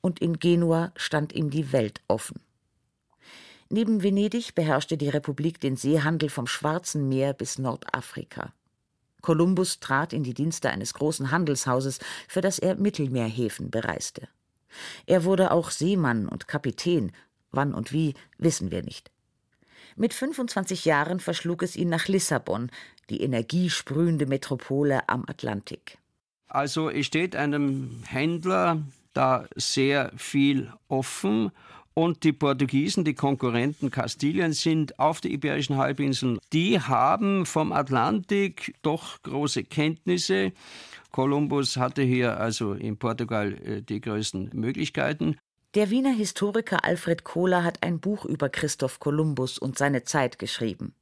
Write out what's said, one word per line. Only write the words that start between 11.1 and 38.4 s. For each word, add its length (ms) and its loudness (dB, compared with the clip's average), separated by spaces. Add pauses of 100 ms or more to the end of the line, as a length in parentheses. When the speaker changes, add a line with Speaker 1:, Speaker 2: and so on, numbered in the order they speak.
Speaker 1:
Handelshauses, 680 0 (280)
für 140 -2
das 180 0
er 160 0
Mittelmeerhäfen 960 -2
bereiste. 560 -4 (760)
Er 180 6
wurde 280 4
auch 180 2
Seemann 580 2
und 220 -8
Kapitän. 640 0 (380)
Wann 220 0
und 200 -6
wie, 220 0 (220)
wissen 320 0
wir 140 -4
nicht. 280 -14 (840)
Mit 200 0
fünfundzwanzig 680 -4
Jahren 340 2
verschlug 420 -4
es 140 -4
ihn 140 0
nach 180 0
Lissabon, 640 0 (400)
die 100 -4
energiesprühende 1040 0
Metropole 840 0
am 200 0
Atlantik. 720 -10 (480)
Speaker 2:
Also 420 -2
es 160 -2
steht 300 -2
einem 720 -2
Händler 760 0 (320)
da 320 2 (100)
sehr 640 0
viel 560 2 (140)
offen. 640 -2 (420)
Und 300 2
die 100 6
Portugiesen, 680 2
die 100 2
Konkurrenten 800 0
Kastiliens, 720 0
sind 340 2
auf 240 2
der 80 -2
Iberischen 480 0
Halbinsel. 640 0 (140)
Die 260 4
haben 640 2
vom 260 0
Atlantik 1080 0